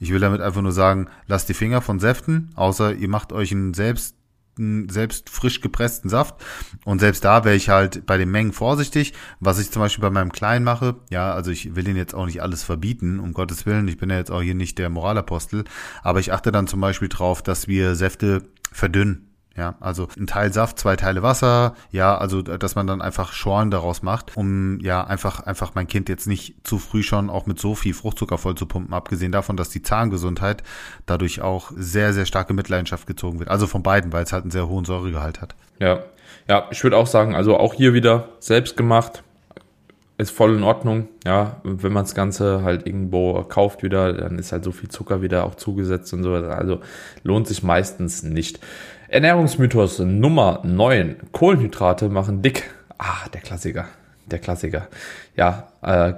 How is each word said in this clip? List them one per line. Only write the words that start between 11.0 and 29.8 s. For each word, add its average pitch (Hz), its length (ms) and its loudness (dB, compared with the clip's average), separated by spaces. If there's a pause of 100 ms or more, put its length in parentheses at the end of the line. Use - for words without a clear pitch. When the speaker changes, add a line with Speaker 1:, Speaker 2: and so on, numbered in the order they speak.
Speaker 1:
ja, 92 220 -2
also 90 200 -4
ich 85 240 -8
will 92 80 -2
denen 95 120 0
jetzt 90 200 -4
auch 92 100 -4
nicht 85 160 -6
alles 87 220 -6
verbieten, 92 560 -4
um 90 140 -6
Gottes 90 320 -6
Willen, 104 200 2
ich 82 120 -4
bin 92 120 -4
ja 95 60 0
jetzt 87 160 -4
auch 87 100 -2
hier 90 140 -2
nicht 92 220 -6
der 90 120 -2
Moralapostel, 95 720 -4 (400)
aber 90 160 2
ich 92 140 0
achte 95 180 0
dann 101 160 2
zum 98 140 -4
Beispiel 95 280 0
drauf, 90 360 -2
dass 95 240 -2
wir 92 260 2
Säfte 95 480 0 (300)
verdünnen. 98 540 0 (300)
Ja, 87 240 -6
also 90 260 -6 (100)
ein 98 120 -6
Teil 101 240 0
Saft, 113 260 0
zwei - 160 2
Teile 95 300 0
Wasser, 120 500 4 (160)
ja, 95 260 4
also, 95 260 -2
dass 90 340 -6
man 101 100 0
dann 95 160 -4
einfach 92 300 -6
Schorlen 104 400 0
daraus 87 320 -2
macht, 101 320 -4
um, 98 420 -2
ja, 92 260 -2
einfach, 95 360 -4
einfach - 340 -8
mein 90 140 -4
Kind 98 200 -2
jetzt 92 200 -6
nicht - 360 -6
zu 104 140 -2
früh 104 240 -2
schon 101 260 0
auch 95 180 -6
mit 95 120 -4
so 104 160 -2
viel 98 180 -2
Fruchtzucker 98 460 -6
voll 92 160 -4
zu 85 120 -6
pumpen, 90 280 -6
abgesehen 90 380 -4
davon, 98 240 -2
dass 87 140 -4
die 92 120 -10